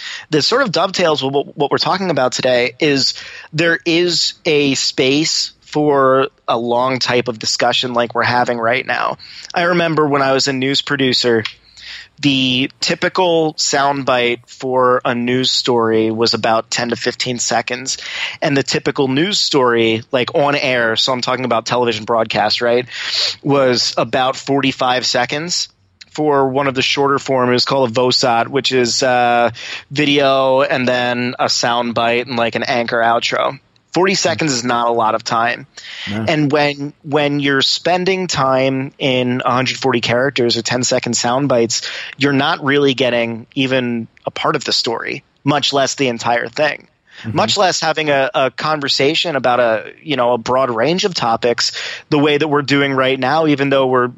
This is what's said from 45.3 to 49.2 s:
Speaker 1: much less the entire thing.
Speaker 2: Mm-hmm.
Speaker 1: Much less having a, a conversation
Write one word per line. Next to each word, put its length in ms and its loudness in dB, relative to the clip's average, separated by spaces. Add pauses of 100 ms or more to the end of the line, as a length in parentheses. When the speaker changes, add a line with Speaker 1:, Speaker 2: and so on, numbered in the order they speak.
Speaker 1:
much 300 0
less 220 0
the 120 0
entire 400 -2
thing. 400 -2 (360)
Speaker 2:
Mm-hmm. 120 -8
Speaker 1:
Much 220 0
less 240 2
having 280 -2
a, 240 2
a 180 2
conversation 840 0